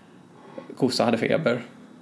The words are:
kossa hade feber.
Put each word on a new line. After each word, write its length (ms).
kossa 280
hade 120
feber. 440